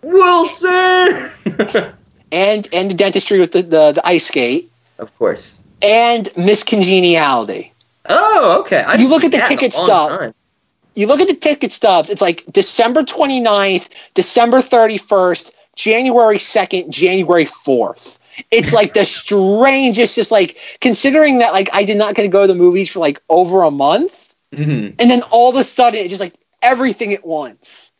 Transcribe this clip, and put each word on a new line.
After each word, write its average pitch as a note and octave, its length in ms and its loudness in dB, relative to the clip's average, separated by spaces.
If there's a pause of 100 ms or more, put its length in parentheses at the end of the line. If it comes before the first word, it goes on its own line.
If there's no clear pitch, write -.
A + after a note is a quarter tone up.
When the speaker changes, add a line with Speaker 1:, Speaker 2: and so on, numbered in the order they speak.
Speaker 1:
Wilson! F4+ 1300 2 (140)
<laughs> - 480 -4 (400)
Speaker 2:
And, G3+ 380 -2
and F#3 180 -2
the F#3+ 40 -4
dentistry F#3+ 480 0
with E3 100 0
the, F#3 100 0
the, D#3+ 300 4
the D#3 160 -2
ice F3 200 0
skate. C3+ 440 -4 (280)
Speaker 1:
Of G#2 180 -18
course. - 480 -6 (160)
Speaker 2:
And A3+ 560 0
Miss G3 260 0
Congeniality. E3+ 1080 0 (340)
Speaker 1:
Oh, F4 540 2
okay. C#3+ 220 -2
I E3+ 100 -2
Speaker 2:
You A3+ 60 2
Speaker 1:
didn't B3+ 100 4
Speaker 2:
look D4+ 140 4
Speaker 1:
see - 20 0
Speaker 2:
at C#4 80 2
the C#4+ 60 0
Speaker 1:
that B3 120 0
in C#4+ 60 -2
a - 20 -8
Speaker 2:
ticket B3+ 160 -2
Speaker 1:
long E3 100 -2
Speaker 2:
stub. F3+ 340 0
Speaker 1:
time. A#2 140 -10 (640)
Speaker 2:
You G#3 120 -2
look C#4 120 2
at E4 80 2
the F4 80 0
ticket - 380 -4
stubs, F3+ 360 0
it's G3+ 120 -4
like E3+ 320 -4
December A#3+ 500 0
twenty-ninth, G#3+ 840 -2 (240)
December A#3+ 480 2
thirty-first, G#3 920 0 (220)
January A3+ 640 2
second, F#3 540 -4
January F3 500 0
fourth. - 760 -4 (320)
It's, A3+ 220 0
like, G#3 220 2
the G#3 120 2
<laughs> - 140 -6
strangest, A3+ 960 0
just, A3 160 -2
like, G3 260 0 (220)
considering C#4 600 2
that, A#3 120 2
like, F#3+ 220 -2
I G3+ 100 0
did G#3 140 -2
not G#3 180 -2
get G3 60 -2
to G3+ 80 0
go G3 140 2
to G3 40 4
the F#3+ 80 4
movies F3+ 340 2
for, F#3 100 -10
like, D3 300 -2
over F3+ 340 2
a D#3 80 2
month. D#3 640 -2 (200)
Speaker 1:
Mm-hmm. C#3+ 460 -6
Speaker 2:
And A#3+ 120 4
then A#3+ 100 2 (100)
all A#3+ 180 4
of B3 80 -2
a C4+ 80 0
sudden, A#3 340 0
it's F#3+ 100 -6
just, F#3+ 120 -10
like, F3 140 -10 (260)
everything A#3+ 500 -2
at G3 160 -8
once. D3 720 -10